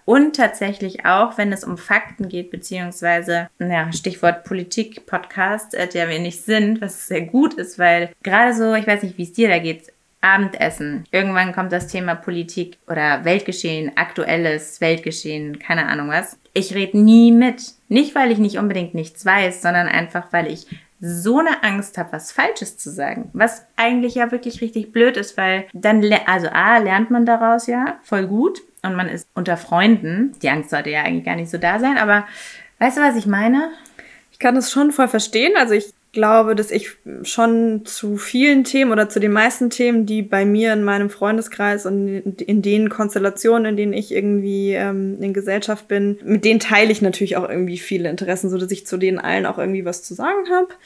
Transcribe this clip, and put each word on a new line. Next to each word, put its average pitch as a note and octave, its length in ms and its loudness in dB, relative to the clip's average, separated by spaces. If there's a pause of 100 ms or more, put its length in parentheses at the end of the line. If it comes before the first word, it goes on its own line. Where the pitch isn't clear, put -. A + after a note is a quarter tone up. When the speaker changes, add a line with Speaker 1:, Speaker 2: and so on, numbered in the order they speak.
Speaker 1:
Und C#4+ 300 4
tatsächlich G3+ 680 -4
auch, G3+ 320 2
wenn G#3 160 0
es F#3+ 100 -8
um F3 140 -8
Fakten - 520 -4
geht, F3 220 -10
beziehungsweise, F3 960 -4 (120)
ja, E3+ 340 -2
Stichwort F3 500 -2
Politik-Podcast, G3 1300 -6
äh, F3+ 140 -4
der E3+ 220 -4
wir D#3+ 100 -4
nicht F3 260 -8
sind, A3 360 0
was G3 260 -8
sehr E3+ 140 -4
gut C4+ 340 2
ist, - 240 -10
weil F3 300 2 (140)
gerade A3+ 300 4
so, A3 220 0
ich G#3+ 120 -2
weiß G#3 160 0
nicht, F3+ 140 -8
wie F3 60 -6
es E3+ 100 -14
dir A3+ 160 2
da F3 100 2
geht, D#3+ 320 -8 (320)
Abendessen. E3 880 0
Irgendwann F#3 400 0
kommt F#3 200 -4
das F3+ 160 -2
Thema F3+ 260 -4
Politik E3+ 640 -8 (100)
oder D3+ 380 0
Weltgeschehen, E3 720 -2
aktuelles D#3+ 840 -2
Weltgeschehen, D#3+ 760 -4
keine E3 300 -4
Ahnung D3 220 -4
was. E3 280 -4 (160)
Ich F#3+ 220 -2
rede G3 240 0
nie A3+ 320 10
mit. A#3+ 420 4 (160)
Nicht, D4 240 2
weil C4 180 2
ich A3+ 60 0
nicht G3+ 220 0
unbedingt F#3 340 -2
nichts E3 320 -8
weiß, F#3 380 2
sondern F3 240 2
einfach, E3+ 440 -2
weil D#3+ 200 0
ich D#3+ 160 -12 (320)
so F3 400 0
eine E4 240 0
Angst G3+ 340 -2
habe, - 140 -8
was D#3 200 -12
Falsches - 460 -4
zu - 140 -12
sagen. E3 420 -8
Was A3+ 320 0 (120)
eigentlich A#3+ 360 0
ja A#3+ 180 0
wirklich A#3+ 300 -8
richtig A3+ 300 -6
blöd A#3+ 260 4
ist, - 200 -8
weil F#3+ 360 0
dann, G#3 300 2
le-, G#3 240 2
also F3+ 260 0
A, G#3 240 6
lernt G#3 320 2
man A#3+ 160 2
daraus A#3 400 2
ja B3 380 -4
voll F#3+ 240 -2
gut B3+ 320 0 (240)
und F#3 120 -4
man F#3 140 -4
ist E3 240 -10
unter F3 240 -2
Freunden. F#3+ 760 2 (100)
Die D3 80 2
Angst D3+ 180 -4
sollte D3 220 -4
ja D3+ 100 -2
eigentlich E3 240 -2
gar F3 100 -4
nicht E3+ 140 -8
so E3+ 80 -6
da F3 220 0
sein, C4 180 0
aber G#3 300 2 (500)
weißt B3+ 200 0
du, D4 40 2
was C#4 140 4
ich G#3+ 100 -2
meine? A#3 460 2 (600)
Speaker 2:
Ich - 60 -20
kann B3 160 2
das B3+ 180 0
schon C#4+ 200 2
voll C4+ 160 2
verstehen. A#3 500 2
Also A#3+ 160 2
ich G#3 180 0 (220)
glaube, A3 440 4
dass G#3+ 140 -2
ich - 180 -4 (340)
schon A3+ 600 0
zu G#3 320 -6
vielen C4+ 480 4
Themen C4+ 260 2
oder G#3+ 160 2
zu G#3 140 -2
den G#3 100 2
meisten A#3 380 2
Themen, A#3 360 2
die G#3+ 160 -2
bei G3 220 0
mir G#3+ 300 4
in G#3+ 100 0
meinem G3+ 260 0
Freundeskreis G#3 760 -2
und G3 240 -2
in, G3 260 -6
in G3+ 260 0
den G#3 280 2
Konstellationen, G#3 800 0
in G#3+ 100 -2
denen G#3 160 0
ich G3+ 180 -6
irgendwie, G3 640 0
ähm, G3 480 -4
in G3 120 -4
Gesellschaft G3 540 -4
bin, G3+ 380 0
mit G#3 180 0
denen A3 160 6
teile A3 320 4
ich G#3+ 100 0
natürlich F#3+ 360 0
auch F3+ 100 -2
irgendwie F3 300 -4
viele E3+ 320 -4
Interessen, F#3 400 -4
so F#3 80 -2
dass F#3 140 -4
ich F#3+ 140 -8
zu F#3 120 -6
denen F#3 220 0
allen F#3 260 -2
auch - 120 -4
irgendwie F#3+ 280 -4
was F3 180 -8
zu - 100 -14
sagen F4 380 -4
hab. F4+ 240 0 (100)